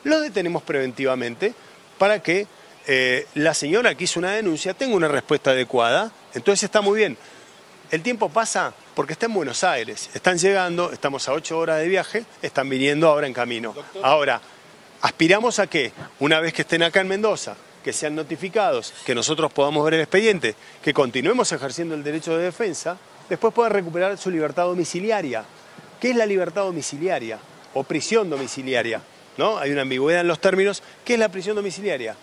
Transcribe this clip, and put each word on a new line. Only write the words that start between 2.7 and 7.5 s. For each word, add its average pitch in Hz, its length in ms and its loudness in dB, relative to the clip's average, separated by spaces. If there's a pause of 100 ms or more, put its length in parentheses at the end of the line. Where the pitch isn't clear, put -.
eh, 127 480 2
la 156 220 2
señora 185 400 0
que 160 80 -6
hizo 175 160 -4
una 180 140 -2
denuncia 190 420 -2
tenga 262 200 -2
una 160 120 4
respuesta 139 440 0
adecuada. 131 600 2 (240)
Entonces 196 280 2
está 208 180 2
muy 202 180 2
bien. 175 180 0 (720)